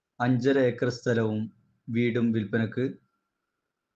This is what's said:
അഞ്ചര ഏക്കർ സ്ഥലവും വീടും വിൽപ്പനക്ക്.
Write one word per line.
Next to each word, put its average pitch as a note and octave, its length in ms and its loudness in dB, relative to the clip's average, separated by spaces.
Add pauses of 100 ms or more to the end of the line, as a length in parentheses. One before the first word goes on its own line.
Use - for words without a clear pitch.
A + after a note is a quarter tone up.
(200)
അഞ്ചര B2+ 380 2 (100)
ഏക്കർ B2 220 -2
സ്ഥലവും A2+ 500 -2 (480)
വീടും A#2+ 440 0
വിൽപ്പനക്ക്. A2+ 520 -2 (1120)